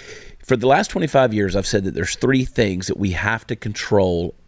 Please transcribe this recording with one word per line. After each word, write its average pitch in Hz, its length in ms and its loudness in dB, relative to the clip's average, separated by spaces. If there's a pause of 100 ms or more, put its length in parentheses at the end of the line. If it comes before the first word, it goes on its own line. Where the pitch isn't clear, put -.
(440)
for - 120 2
the 123 120 0
last 160 240 4
twenty-five 135 420 2
years, 98 220 0
I've 98 100 0
said 101 200 0
that 92 100 -4
there's 90 200 -4
three 131 300 2
things 95 400 -2
that - 140 -4
we 95 140 0
have 104 340 -4
to 120 80 -4
control 92 800 0 (120)